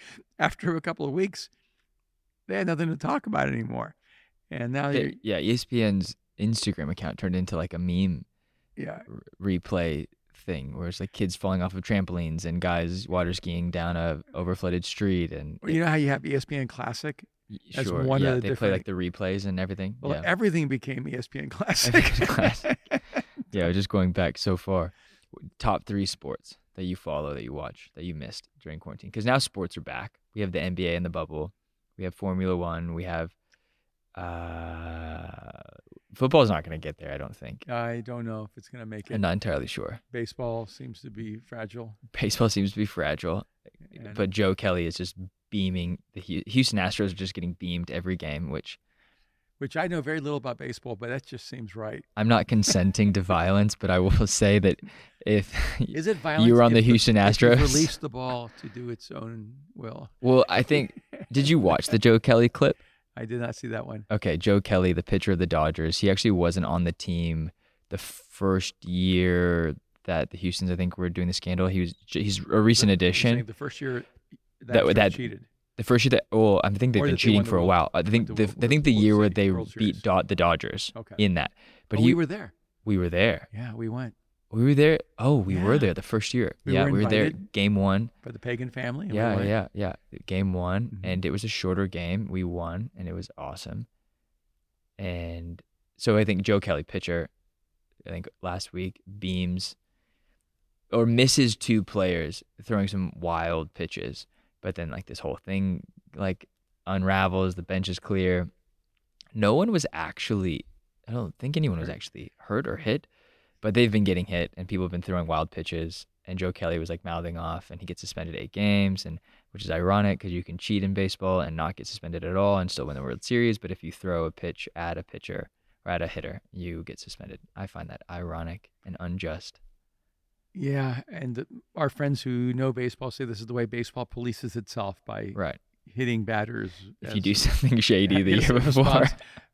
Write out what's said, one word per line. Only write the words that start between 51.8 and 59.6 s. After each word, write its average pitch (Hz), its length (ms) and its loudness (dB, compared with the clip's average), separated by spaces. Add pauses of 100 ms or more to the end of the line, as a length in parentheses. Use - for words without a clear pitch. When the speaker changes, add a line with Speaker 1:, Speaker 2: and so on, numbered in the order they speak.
Speaker 2:
I'm 107 100 4
not 113 200 6
consenting 101 680 4
to 98 80 2
violence, 95 540 2
but 95 140 -2
I 90 100 4
will 95 280 6
<laughs> - 0 -
say 104 320 6
that 95 200 4 (460)
if 104 280 2 (280)
Speaker 1:
Is 160 260 -2
it 208 100 0
Speaker 2:
you - 20 -14
were - 20 -14
Speaker 1:
violence 120 380 6
Speaker 2:
on 117 140 8
the 117 60 8
Speaker 1:
if 110 60 8
the, 123 60 8
Speaker 2:
Houston 117 260 6
Speaker 1:
if 101 240 6
you 120 80 10
Speaker 2:
Astros 123 120 8
Speaker 1:
release 147 360 4
the - 120 -8
ball 120 420 -8 (100)
to - 80 -14
do 120 200 -10
its - 220 -12
own 113 420 -12 (200)